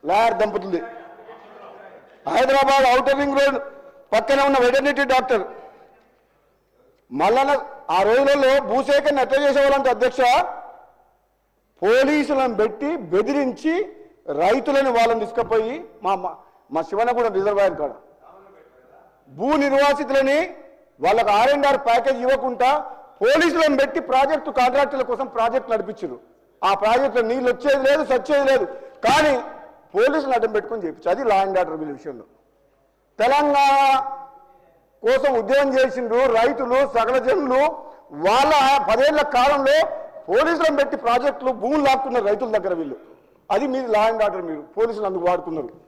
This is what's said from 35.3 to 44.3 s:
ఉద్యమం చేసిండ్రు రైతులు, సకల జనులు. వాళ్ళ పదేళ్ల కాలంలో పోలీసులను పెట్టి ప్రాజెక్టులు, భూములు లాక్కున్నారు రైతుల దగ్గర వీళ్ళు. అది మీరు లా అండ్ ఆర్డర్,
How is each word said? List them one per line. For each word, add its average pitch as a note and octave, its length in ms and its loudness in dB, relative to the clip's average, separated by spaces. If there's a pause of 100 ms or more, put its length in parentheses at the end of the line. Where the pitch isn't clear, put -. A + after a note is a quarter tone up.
ఉద్యమం C#4 360 2
చేసిండ్రు B3 440 0 (160)
రైతులు, B3+ 400 0 (180)
సకల A#3 220 0 (100)
జనులు. C4+ 340 0 (640)
వాళ్ళ C4 260 2 (380)
పదేళ్ల C#4+ 320 2 (160)
కాలంలో C#4 400 2 (520)
పోలీసులను D#4 500 2
పెట్టి C#4 260 0
ప్రాజెక్టులు, C4 460 0 (100)
భూములు C#4 260 0
లాక్కున్నారు C4 420 0
రైతుల G#3+ 280 -2
దగ్గర F#3 220 -2
వీళ్ళు. C#3 180 -8 (520)
అది G#3+ 240 0
మీరు C4 220 -4
లా G#3 140 2
అండ్ A3 160 -2
ఆర్డర్, F#3+ 240 -4